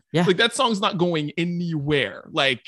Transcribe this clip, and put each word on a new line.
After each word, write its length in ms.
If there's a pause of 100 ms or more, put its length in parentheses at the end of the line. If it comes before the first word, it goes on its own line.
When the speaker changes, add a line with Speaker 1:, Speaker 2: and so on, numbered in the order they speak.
(140)
Speaker 1:
Yeah. 120
Speaker 2:
Like, 120
that 160
song's 260
not 160
going 400
anywhere, 960
like, 380